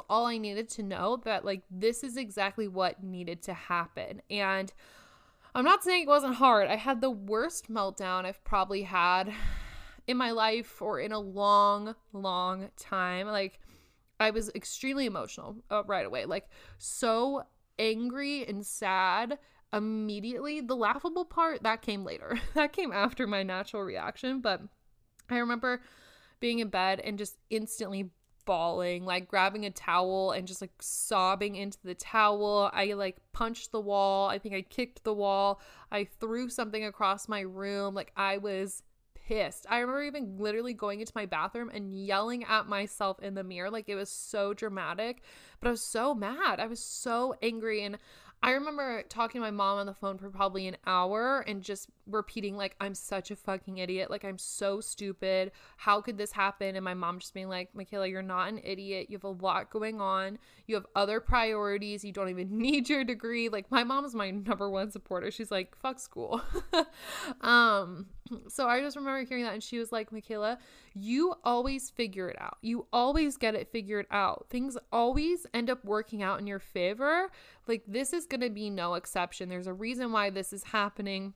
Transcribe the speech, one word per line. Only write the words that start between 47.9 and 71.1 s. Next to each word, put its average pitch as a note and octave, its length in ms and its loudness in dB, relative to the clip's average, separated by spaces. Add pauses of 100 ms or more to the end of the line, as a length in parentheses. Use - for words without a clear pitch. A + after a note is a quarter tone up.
I A#3+ 100 4
remember C#4 580 -2
talking A#3 320 -2
to A3+ 40 -2
my G#3+ 60 -4
mom G3+ 280 2
on G3+ 80 -2
the G3 60 -8
phone G3 240 -4
for F#3+ 120 -12
probably G3 380 0
an F#3 180 -8
hour G#3 560 2
and G3 220 -6
just G3 260 -8 (160)
repeating, G3+ 500 -4
like, G3 240 -4
"I'm G3 140 -4
such F#3+ 380 -6
a G3+ 40 -6
fucking F#3+ 440 -6
idiot. F#3 320 -2
Like, G3+ 120 -6
I'm G3 140 -6
so G3 420 -2
stupid. F#3+ 720 -2 (240)
How G#3 260 4
could G#3+ 160 -6
this G#3 140 -4
happen?" G3 440 0
And F#3+ 100 -4
my F3+ 80 -2
mom F3+ 260 -2
just - 140 -14
being F#3+ 160 -8
like, F3+ 240 -6
"Michaela, G3 340 -4
you're F#3+ 140 -4
not F#3 260 -2
an G#3+ 160 -6
idiot. G3 460 -6
You G3+ 80 -8
have F#3 60 -12
a G3 60 -6
lot F#3 420 -2
going A3 280 -4
on. F#3+ 380 0 (300)
You A3 80 0
have G3 100 -2 (100)
other G3+ 240 4
priorities. G#3 880 2
You G3+ 80 -10
don't G3 160 -2
even F#3 280 -4
<laughs> - 20 -
need C4 280 4
your C#4 160 2
degree." A#3 460 -2
Like, G#3 220 -4
my B3+ 120 4
mom's C4+ 300 0
my G3+ 160 -2
number G3+ 400 -2
one G3 220 -2
supporter. F#3+ 400 -6
She's G#3+ 200 -8
like, F#3+ 240 -2
"Fuck C4 240 -4
school." - 420 -4 (300)
<laughs> D#4+ 140 6 (560)
Um, G#3 640 6 (400)
so C4 200 -2
I B3 140 4
just C#4 140 -4
remember C4+ 280 -4
hearing B3 200 -4
that, A3+ 100 -4
and A3 100 -8
she A#3+ 160 -6
was A#3 120 -6
like, A3 200 -4
"Michaela, A3 480 -4 (340)
you B3 500 2